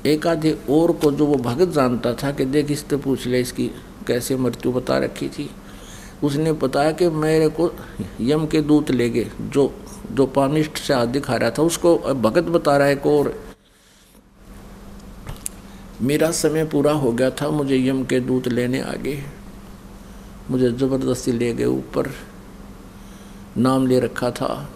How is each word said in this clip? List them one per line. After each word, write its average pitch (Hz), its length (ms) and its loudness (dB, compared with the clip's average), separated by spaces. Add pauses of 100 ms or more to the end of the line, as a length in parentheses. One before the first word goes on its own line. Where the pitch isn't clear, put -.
एक 151 200 2
आधे 156 320 2 (120)
और 165 220 6
को 147 200 2
जो 143 140 2
वो 147 80 4
भगत 131 340 2
जानता 123 460 2
था 139 180 -4
कि 139 120 -2
देख 143 260 0
इससे 143 260 -2
पूछ 135 300 -2
ले 123 140 2
इसकी 123 300 -4 (360)
कैसे 123 300 0
मृत्यु 127 360 0
बता 127 260 0
रखी 135 300 -4
थी, 147 220 -8 (720)
उसने 147 300 0
बताया 143 400 0
कि 175 160 2
मेरे 156 400 4
को 160 240 0 (480)
यम 151 260 2
के 156 140 2
दूत 151 300 4
ले 120 200 2
गए, 117 200 -2 (100)
जो, 120 340 2 (380)
जो 127 140 4
पामिस्ट 151 520 0
से - 160 0
हाथ 120 120 2
दिखा 127 300 -2
रहा 117 140 2
था 143 120 0
उसको 165 360 4
भगत 131 440 2
बता 165 340 2
रहा 139 100 6
है 143 60 4
एक 139 140 -2
और। 143 380 2 (2500)
मेरा 151 280 4
समय 156 340 2
पूरा 147 280 4
हो 139 200 2
गया 127 180 2
था, 143 200 -4
मुझे 135 380 2
यम 131 160 0
के 131 160 0
दूत 127 280 0
लेने 123 320 0
आ - 120 -6
गए, 139 300 -6 (1300)
मुझे 127 220 2
ज़बरदस्ती 131 600 0
ले 117 220 0
गए 120 100 -2
ऊपर, 131 460 -2 (1500)
नाम 131 300 4
ले 127 140 4
रखा 123 300 -2
था। 131 460 -6